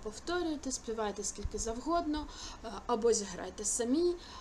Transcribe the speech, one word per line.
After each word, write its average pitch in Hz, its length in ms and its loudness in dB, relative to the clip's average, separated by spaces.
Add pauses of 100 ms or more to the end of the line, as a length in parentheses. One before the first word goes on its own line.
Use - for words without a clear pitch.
повторюйте, 311 680 0
співайте 214 520 -2
скільки 208 340 -2
завгодно, 302 680 0 (360)
е, 214 80 -8 (140)
або 226 280 6
зіграйте 196 520 -2
самі, 277 460 4
е, 349 40 0 (260)